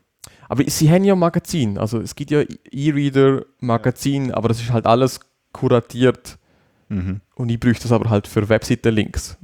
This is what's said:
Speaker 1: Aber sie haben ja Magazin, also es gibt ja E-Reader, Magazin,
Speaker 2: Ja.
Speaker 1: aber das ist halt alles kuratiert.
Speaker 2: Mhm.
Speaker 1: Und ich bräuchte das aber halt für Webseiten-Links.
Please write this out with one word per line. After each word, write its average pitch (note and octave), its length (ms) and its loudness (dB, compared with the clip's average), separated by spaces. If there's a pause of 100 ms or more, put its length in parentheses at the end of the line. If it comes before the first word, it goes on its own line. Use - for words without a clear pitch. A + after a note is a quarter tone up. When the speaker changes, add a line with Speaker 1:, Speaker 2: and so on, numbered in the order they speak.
(500)
Speaker 1:
Aber A#2+ 180 0
sie D#3 220 2
haben F#3 140 4
ja G3 120 4
Magazin, E3 600 -2
also G#2+ 220 -4
es F#2+ 140 -12
gibt D3 160 -12
ja D3 120 2 (280)
E-Reader, C#3 760 2 (140)
Magazin, B2+ 680 -2
Speaker 2:
Ja. A#2+ 60 -6
Speaker 1:
aber G#2+ 140 0
das A2+ 120 0
ist A#2 100 -8
halt A2+ 160 0
alles B2 320 2 (340)
kuratiert. - 840 0 (560)
Speaker 2:
Mhm. F#2+ 280 -6 (160)
Speaker 1:
Und A#2+ 140 -4
ich A#2 100 -2
bräuchte A#2+ 240 0
das A#2 80 0
aber A2+ 180 2
halt G#2 160 0
für G#2+ 220 -2
Webseiten-Links. A2 960 -2